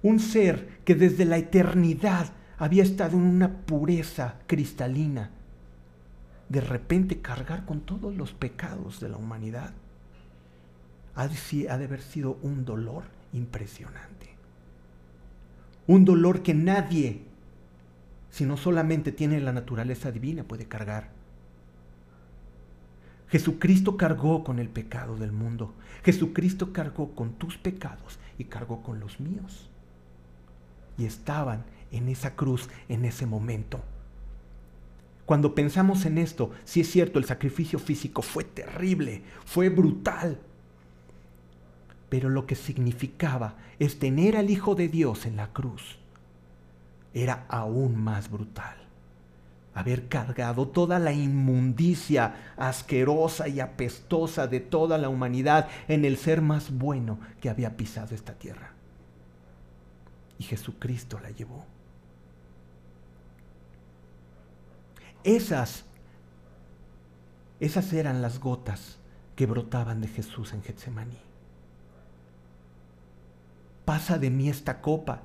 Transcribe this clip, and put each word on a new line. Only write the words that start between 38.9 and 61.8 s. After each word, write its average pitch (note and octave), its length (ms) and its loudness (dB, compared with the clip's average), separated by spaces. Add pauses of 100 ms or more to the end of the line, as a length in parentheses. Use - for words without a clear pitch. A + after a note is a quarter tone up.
fue F3+ 240 4
brutal. E3 720 4 (1700)
Pero C3 220 0
lo C3+ 160 0
que C3 100 -2
significaba B2+ 1000 -2 (220)
es C#3+ 220 0
tener D#3+ 380 4
al G3+ 120 2
Hijo G3 240 2
de F3+ 140 2
Dios D3+ 380 0
en A2 100 -4
la G#2 160 -6
cruz. - 460 -8 (1160)
Era B2 360 -2
aún A2+ 520 0
más G#2+ 300 -2
brutal. - 460 -10 (960)
Haber A#2+ 340 -2
cargado B2 600 -2
toda F3 280 2
la E3 140 2
inmundicia C3+ 1400 2
asquerosa D3 960 0
y C#3 100 -4
apestosa C#3 880 -2
de B2 140 -2
toda D#3+ 360 2
la C#3 120 0
humanidad C3 580 2 (220)
en D3+ 160 4
el C3+ 100 4
ser D#3+ 260 2
más D3+ 300 0
bueno B2+ 480 -2 (220)
que B2+ 80 -2
había A2 260 -4
pisado A2 400 -8
esta - 200 -14
tierra. - 360 -16 (1700)
Y - 60 -10
Jesucristo A#2+ 760 -8
la G#2+ 120 -16
llevó. B2 340 -14 (3500)